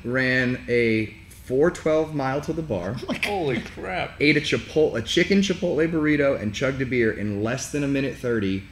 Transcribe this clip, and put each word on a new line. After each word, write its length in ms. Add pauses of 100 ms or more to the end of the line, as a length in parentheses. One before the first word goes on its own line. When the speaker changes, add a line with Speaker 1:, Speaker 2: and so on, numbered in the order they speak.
Speaker 1:
ran 640
a 460 (300)
four 260
twelve 440
mile 280
to 120
the 80
bar, 320 (300)
Speaker 2:
Holy 360
crap. 600
Speaker 1:
ate 160
a 40
Chipotle, 560
a 60
chicken 380
Chipotle 500
burrito, 500
and 140
chugged 260
a 60
beer 260
in 300
less 300
than 120
a 40
minute 280
thirty, 560